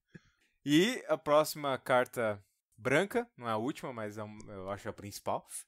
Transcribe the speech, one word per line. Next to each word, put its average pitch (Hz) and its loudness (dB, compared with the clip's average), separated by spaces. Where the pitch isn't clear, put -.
E 180 4
a 151 2
próxima 147 2
carta 120 0
branca, 175 2
não 120 -10
é 117 0
a 110 0
última, 139 -4
mas 107 -10
é 107 -8
um, 107 -14
eu 98 -10
acho 101 -8
a 95 -6
principal, 101 -8